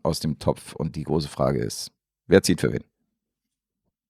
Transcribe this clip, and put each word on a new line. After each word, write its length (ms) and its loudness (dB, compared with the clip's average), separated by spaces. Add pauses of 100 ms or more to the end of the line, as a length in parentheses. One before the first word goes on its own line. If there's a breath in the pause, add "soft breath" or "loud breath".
aus 160 0
dem 180 -2
Topf. 380 -4
Und 200 -4
die 100 -6
große 220 0
Frage 320 0
ist, 320 -6 (360)
wer 160 8
zieht 180 2
für 100 2
wen? 120 -4 (1300)